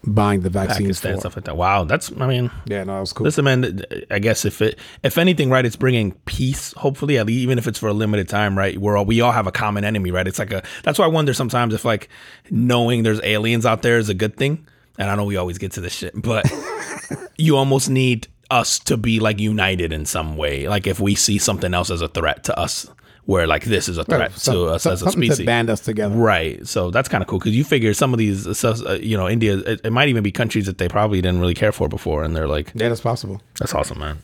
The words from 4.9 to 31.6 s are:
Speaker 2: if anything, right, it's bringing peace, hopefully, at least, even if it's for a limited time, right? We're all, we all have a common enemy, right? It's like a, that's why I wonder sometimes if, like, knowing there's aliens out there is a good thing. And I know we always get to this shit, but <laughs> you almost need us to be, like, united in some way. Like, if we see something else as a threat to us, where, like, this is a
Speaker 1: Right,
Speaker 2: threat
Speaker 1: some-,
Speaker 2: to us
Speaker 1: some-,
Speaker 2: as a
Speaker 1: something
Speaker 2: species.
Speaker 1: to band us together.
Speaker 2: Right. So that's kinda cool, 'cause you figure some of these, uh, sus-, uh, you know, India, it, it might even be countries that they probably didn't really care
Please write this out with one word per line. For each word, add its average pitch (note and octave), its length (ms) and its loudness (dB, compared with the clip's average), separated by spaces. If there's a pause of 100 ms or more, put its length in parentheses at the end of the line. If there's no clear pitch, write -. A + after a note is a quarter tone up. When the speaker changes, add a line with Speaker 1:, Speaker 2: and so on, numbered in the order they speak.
Speaker 2:
if - 160 2
anything, E3 320 4
right, B2+ 160 4
it's A2+ 100 -2
bringing A#2 360 2 (120)
peace, - 500 -4
hopefully, C#3 440 0
at G#2+ 80 2
least, A#2 160 2
even B2 160 2
if A2+ 80 -4
it's A#2 120 -4
for A2 100 -2
a G#2 40 0
limited G#2 360 0
time, G2+ 280 0
right? G2 220 0
We're G#2 180 2
all, G2+ 80 2
we A2+ 160 4
all A#2+ 120 4
have A#2 140 2
a F#2 60 -4
common G#2 320 -2
enemy, G#2 260 0
right? F#2 160 0
It's F#2 120 -4
like F#2 140 -4
a, F#2+ 100 -4 (200)
that's D3 160 0
why F#3+ 60 6
I E3+ 40 4
wonder D#3 260 2
sometimes A#2+ 400 0
if, - 100 -4
like, A2+ 240 0 (420)
knowing A#2+ 520 4
there's A2 200 2
aliens A2 440 2
out A2+ 160 2
there A#2 160 4
is G#2+ 100 0
a G#2 60 0
good A2 220 -2
thing. D3 300 -2 (320)
And G2 120 -2
I G2+ 40 0
know G#2 100 0
we G2+ 120 -2
always F2+ 220 -4
get G2 140 -6
to - 80 -8
this F2+ 140 -6
shit, - 260 -8
but A2 300 2 (460)
<laughs> - 420 -14
you D#3 180 6
almost C3+ 340 2
need B2+ 380 2 (220)
us A#2+ 300 0
to - 160 0
be, A2+ 240 2
like, G#2+ 200 2
united F#2+ 520 0
in D#2 140 -4
some D#2 300 -4
way. D2 320 -4
Like, G2+ 180 -2
if F#2 140 -2
we G2+ 160 2
see G#2 220 2
something F#2+ 360 0
else F2 160 0
as E2+ 120 -4
a D#2+ 60 -4
threat D#2 360 -2
to - 140 -4
us, - 280 -4 (400)
where, F2+ 200 2
like, D#2 180 0
this G#2+ 260 0
is E2+ 80 -4
a - 20 -4
Speaker 1:
Right, D2+ 60 -4
Speaker 2:
threat C3+ 260 0
Speaker 1:
some-, - 220 -2
Speaker 2:
to F2 140 2
us E2 160 -2
Speaker 1:
some-, E3 100 2
Speaker 2:
as F2+ 80 -6
a - 20 -8
Speaker 1:
something - 200 0
Speaker 2:
species. D#3 140 2
Speaker 1:
to - 60 -4
band A#2 260 2
us G#2+ 100 0
together. G#2 360 -2
Speaker 2:
Right. F#2 500 2
So F2+ 240 -2
that's B2 200 0
kinda G2 160 -2
cool, G2 120 -2
'cause G#2+ 140 0
you A#2+ 100 4
figure A#2 320 2
some C3 200 2
of A#2 40 0
these, G#2 280 0
uh, G2 80 -4
sus-, A2+ 280 0
uh, F#2+ 180 -4
you A2 180 -2
know, F#2 100 0
India, A2 300 2
it, G#2+ 260 -4
it A2 80 -2
might C3 160 4
even A#2 160 2
be G2 80 0
countries A2 340 0
that F#2 120 -6
they F2+ 100 0
probably G#2 320 2
didn't F2+ 180 2
really F2 160 2
care G#2+ 160 2